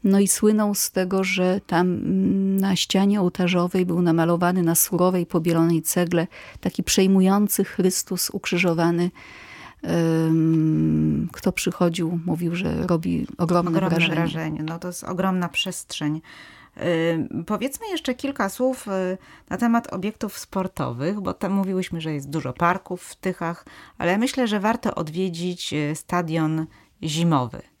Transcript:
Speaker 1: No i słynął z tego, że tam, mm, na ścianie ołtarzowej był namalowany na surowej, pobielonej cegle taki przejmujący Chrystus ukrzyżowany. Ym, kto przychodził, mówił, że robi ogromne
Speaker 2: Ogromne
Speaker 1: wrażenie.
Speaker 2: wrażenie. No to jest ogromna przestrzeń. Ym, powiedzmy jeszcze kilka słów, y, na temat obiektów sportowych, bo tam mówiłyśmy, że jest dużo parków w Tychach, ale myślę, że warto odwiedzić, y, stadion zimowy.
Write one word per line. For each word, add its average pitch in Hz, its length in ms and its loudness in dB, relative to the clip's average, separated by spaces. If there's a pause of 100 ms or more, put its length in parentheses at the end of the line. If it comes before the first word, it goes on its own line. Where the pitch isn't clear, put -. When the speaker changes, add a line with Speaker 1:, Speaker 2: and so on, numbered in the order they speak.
Speaker 1:
No 196 160 6
i 196 80 4
słynął 214 460 2
z - 160 -2
tego, 185 340 0
że 185 420 0
tam, 180 200 2
mm, 190 720 2
na 190 160 2
ścianie 202 440 2
ołtarzowej 180 640 2
był 180 160 0
namalowany 175 600 2
na 165 120 2
surowej, 180 520 2
pobielonej 165 560 2
cegle 175 440 0 (340)
taki - 220 -4
przejmujący 190 800 4
Chrystus - 680 -2
ukrzyżowany. 175 800 0 (1160)
Ym, 156 1040 2
kto - 200 -2
przychodził, 170 760 -2
mówił, 170 300 -2
że 160 300 -2
robi 170 400 0 (120)
ogromne 170 320 0
Speaker 2:
Ogromne 170 260 2
Speaker 1:
wrażenie. 165 180 0
Speaker 2:
wrażenie. 160 480 -4
No 160 160 -8
to 180 100 -10
jest 180 160 -12
ogromna 180 440 -2
przestrzeń. 160 720 -4 (920)
Ym, 165 320 -4
powiedzmy 233 460 -6
jeszcze 311 240 -4
kilka 247 340 -4
słów, 254 400 -2
y, 185 300 -2 (320)
na 180 60 -4
temat 233 360 0
obiektów 202 460 -6
sportowych, 170 840 -4
bo 180 140 -4
tam 190 180 -4
mówiłyśmy, 185 480 -2
że 160 120 -6
jest 139 180 -6
dużo 139 220 -4
parków 180 500 -2
w - 140 -18
Tychach, 170 500 -6 (320)
ale 180 200 2
myślę, 247 300 0
że 208 120 0
warto 220 340 0
odwiedzić, 175 760 -4
y, 147 220 -2
stadion 160 720 -2 (360)
zimowy. 156 600 0 (180)